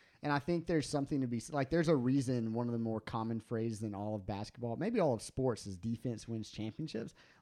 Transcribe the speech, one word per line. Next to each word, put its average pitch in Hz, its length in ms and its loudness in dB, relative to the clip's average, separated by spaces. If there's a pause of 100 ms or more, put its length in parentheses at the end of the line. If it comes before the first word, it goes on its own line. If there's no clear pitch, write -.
(220)
And 147 80 -2
I 143 80 2
think 170 280 -2
there's 160 200 2
something 139 360 0
to 127 40 0
be 120 120 -2
s-, - 160 -8
like, 135 160 0
there's 165 180 4
a 165 80 8
reason 123 560 2
one 120 140 0
of 120 60 0
the 117 60 0
more 113 220 0
common 113 400 -2
phrases 113 420 -2
in 104 120 -4
all 104 200 -2
of 98 120 -4
basketball, 110 500 -4
maybe 214 240 2
all 143 140 6
of 104 80 -2
sports, 127 440 0
is 95 120 -6
defense 113 500 -4
wins 113 220 -4
championships. 110 640 -6 (280)